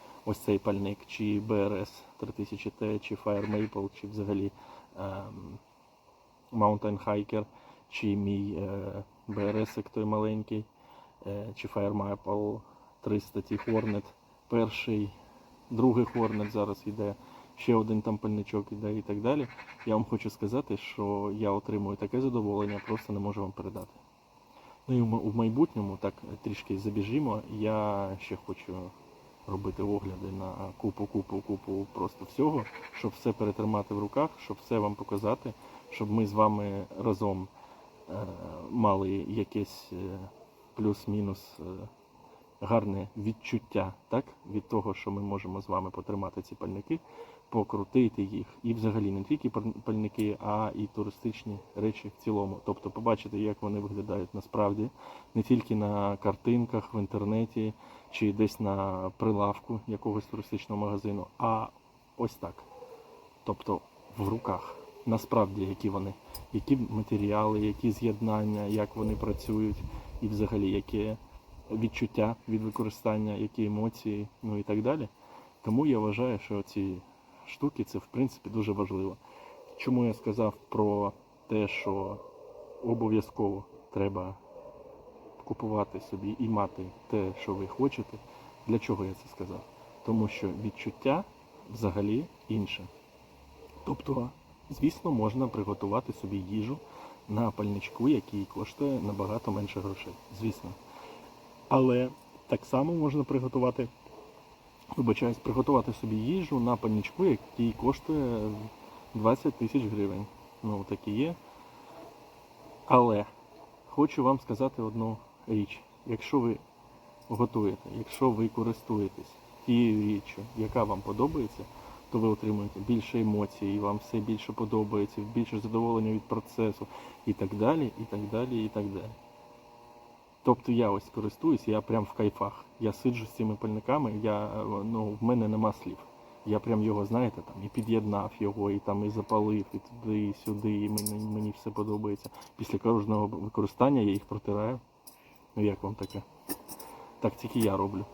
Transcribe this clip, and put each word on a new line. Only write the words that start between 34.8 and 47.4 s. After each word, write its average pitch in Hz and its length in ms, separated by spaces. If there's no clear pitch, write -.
показати, 107 600
щоб 107 200
ми 110 160
з 95 60
вами 104 520
разом, 98 500
е, 95 160
мали 98 400
якесь, 104 640
е, 92 260
плюс-мінус, 104 840
е, - 20
гарне 101 560
відчуття, 107 800
так, 127 160
від 104 180
того, 104 260
що - 160
ми 101 120
можемо 98 400
з - 60
вами 92 220
потримати 95 520
ці - 120
пальники, 98 460